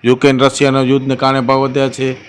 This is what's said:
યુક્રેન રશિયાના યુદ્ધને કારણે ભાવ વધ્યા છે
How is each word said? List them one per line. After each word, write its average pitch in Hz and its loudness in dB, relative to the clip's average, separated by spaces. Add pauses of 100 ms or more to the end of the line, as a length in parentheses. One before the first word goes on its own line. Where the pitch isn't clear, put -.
યુક્રેન 127 2
રશિયાના 135 2
યુદ્ધને 131 0
કારણે 135 0
ભાવ 135 0
વધ્યા 135 -2
છે 131 -6 (160)